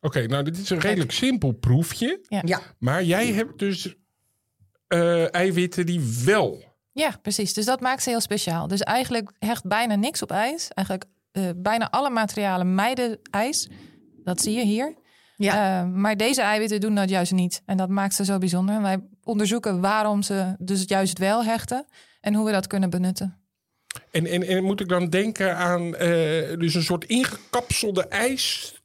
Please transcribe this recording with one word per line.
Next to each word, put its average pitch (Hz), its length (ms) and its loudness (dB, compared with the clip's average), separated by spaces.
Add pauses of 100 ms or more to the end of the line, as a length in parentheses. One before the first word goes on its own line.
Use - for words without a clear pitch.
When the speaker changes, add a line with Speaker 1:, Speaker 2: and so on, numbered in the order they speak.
Speaker 1:
Oké, 135 260 -2
nou, 139 180 0
dit 165 140 -2
is - 20 -8 (100)
een 185 80 2
Speaker 2:
Kijk. 151 100 -2
Speaker 1:
redelijk 175 240 0
simpel 226 400 0
proefje. 170 760 0
Speaker 2:
Ja. 202 160 -2
Speaker 3:
Ja. 180 160 0 (180)
Speaker 1:
Maar 147 260 0
jij 185 220 2
hebt 226 320 -2
dus, 190 360 -4 (920)
eh, 170 460 2
eiwitten 180 520 2
die 175 140 0 (240)
wel 151 460 2 (240)
Speaker 2:
Ja, 294 160 2 (120)
precies. 208 320 -2
Dus 214 100 -2
dat 254 160 0
maakt 262 220 -2
ze - 80 -2
heel 233 100 0
speciaal. 170 480 -2
Dus 190 120 0
eigenlijk 233 580 -2
hecht 226 280 -4
bijna 214 280 0
niks 233 280 0
op - 80 -8
ijs. 247 440 -2
Eigenlijk, 190 340 -4 (240)
eh, 196 100 -4 (140)
bijna 214 340 0
alle 269 200 0
materialen 202 640 0
mijden 233 440 0 (120)
ijs. 240 380 -2 (560)
Dat 180 160 -2
zie 214 160 0
je 240 80 0
hier. 233 300 0 (420)
Speaker 3:
Ja. 196 460 2
Speaker 2:
Eh, 180 60 -2
maar 202 280 0
deze 247 260 2
eiwitten 214 380 2
doen 214 140 0
dat 196 140 2
juist 185 240 2
niet. 180 340 0
En 196 100 -2
dat 185 120 0
maakt 196 260 0
ze 202 100 -2
zo 196 140 0
bijzonder. 185 360 0
En 214 80 0
wij 190 180 0 (240)
onderzoeken 208 560 0
waarom 208 420 2
ze 190 360 -2
dus 190 280 -2
juist 190 320 0
wel 208 260 2
hechten 226 400 -2 (360)
en 208 140 0
hoe 214 120 2
we 220 60 2
dat 190 140 0
kunnen 190 240 0
benutten. 180 460 -2 (720)
Speaker 1:
En, 165 160 0
en, 175 160 0
en 185 220 2
moet 196 160 0
ik 190 80 -4
dan 180 220 2
denken 190 460 0
aan, 175 400 0
eh, 180 120 2 (500)
dus 165 160 0
een 175 80 2
soort 170 220 0
ingekapselde 233 1040 0
ijs - 760 -2